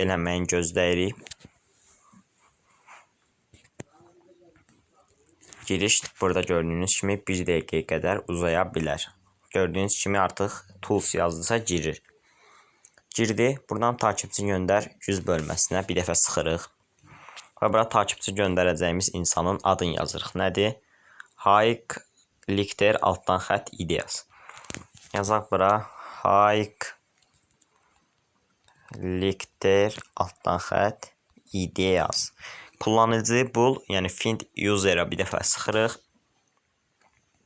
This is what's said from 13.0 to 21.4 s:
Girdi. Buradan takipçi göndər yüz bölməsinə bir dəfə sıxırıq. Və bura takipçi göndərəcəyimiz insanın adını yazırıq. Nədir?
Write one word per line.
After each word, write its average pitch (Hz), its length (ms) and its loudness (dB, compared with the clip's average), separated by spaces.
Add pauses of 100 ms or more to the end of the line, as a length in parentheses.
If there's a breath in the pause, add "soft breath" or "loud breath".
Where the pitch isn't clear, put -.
Girdi. 110 320 2 (200)
Buradan 117 320 -2
takipçi 101 480 -2
göndər 98 380 2 (220)
yüz 98 200 -2
bölməsinə 82 600 -2
bir 87 120 -2
dəfə 87 160 -2
sıxırıq. 80 520 0 (920 loud breath)
Və 107 140 2
bura 113 180 4
takipçi 101 460 0
göndərəcəyimiz 90 720 2 (100)
insanın 87 440 0
adını 90 340 0
yazırıq. 80 420 -6
Nədir? 95 380 2 (680 loud breath)